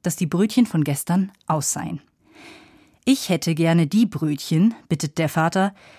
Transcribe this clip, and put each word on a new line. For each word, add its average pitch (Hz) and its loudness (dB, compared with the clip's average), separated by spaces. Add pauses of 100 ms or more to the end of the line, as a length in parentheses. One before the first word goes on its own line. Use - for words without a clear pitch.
dass 170 -4
die 180 -4
Brötchen 214 2
von 156 0
gestern 175 -2 (140)
aus 156 -2
seien. 160 -8 (1040)
„Ich 269 0
hätte 165 0
gerne 165 4
die 214 2
Brötchen“, 160 0 (140)
bittet 151 -4
der 160 0
Vater, 190 0 (240)